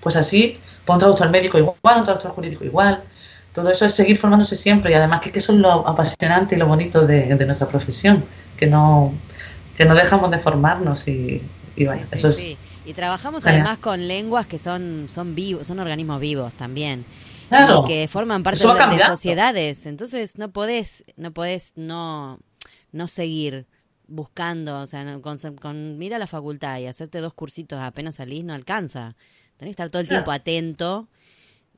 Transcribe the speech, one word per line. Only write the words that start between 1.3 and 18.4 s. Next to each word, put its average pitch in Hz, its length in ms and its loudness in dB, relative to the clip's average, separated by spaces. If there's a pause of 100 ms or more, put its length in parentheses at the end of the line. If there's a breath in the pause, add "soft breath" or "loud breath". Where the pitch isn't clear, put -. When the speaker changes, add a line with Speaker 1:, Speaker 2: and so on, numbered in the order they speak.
Speaker 1:
médico 185 280 2
igual, 185 400 4
un 220 60 2
traductor 190 280 -2
jurídico 165 340 -12
igual. 190 360 2 (520 loud breath)
Todo 175 160 0
eso 185 160 4
es 202 80 2
seguir 202 240 4
formándose 208 380 4
siempre 202 340 2
y 160 40 6
además 156 280 4
que, - 100 -8
que 202 60 -4
eso 208 160 2
es 208 60 8
lo 175 280 4
apasionante 165 680 0
y - 20 2
lo 165 80 4
bonito 156 400 4
de, 139 280 4
de 135 120 2
nuestra 139 220 -2
profesión, 196 560 2 (340 loud breath)
que - 80 2
no, 147 460 6 (640 loud breath)
que 165 80 4
no 160 100 8
dejamos 180 360 4
de 151 80 0
formarnos 156 680 0
y, 131 340 -6 (340)
y 143 80 0
bueno, 135 180 -2
Speaker 2:
Sí, - 100 -16
sí, - 60 -6
Speaker 1:
eso 156 100 2
es 147 80 2
Speaker 2:
sí. 156 200 -10 (300 loud breath)
Y 156 80 -14
trabajamos 185 500 -6
Speaker 1:
genial. 156 220 4
Speaker 2:
además 220 120 -4
con 180 300 -6
lenguas 220 380 -4
que 160 120 -12
son, 175 520 -8
son 175 240 -10
vivos, 175 320 -8
son 180 140 -10
organismos 156 400 -8
vivos 139 340 -6
también. 131 500 -10 (460 loud breath)
Speaker 1:
Claro. 247 340 6
Speaker 2:
Y - 40 -4
que 156 200 -2
forman 208 340 -4